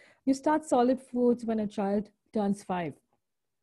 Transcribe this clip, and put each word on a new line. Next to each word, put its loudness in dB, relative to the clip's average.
you 2
start 0
solid 2
foods 0
when -2
a -2
child -4
turns -2
five, -6